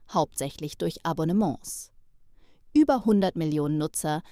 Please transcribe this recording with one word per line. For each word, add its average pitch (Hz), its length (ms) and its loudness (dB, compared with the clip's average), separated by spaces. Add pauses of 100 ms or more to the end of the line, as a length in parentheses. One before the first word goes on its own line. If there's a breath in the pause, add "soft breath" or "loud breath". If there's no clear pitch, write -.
hauptsächlich 151 720 -4
durch - 260 -4
Abonnements. 165 840 -2 (840)
Über 294 320 4
hundert 202 320 2
Millionen 151 420 0
Nutzer 156 540 -4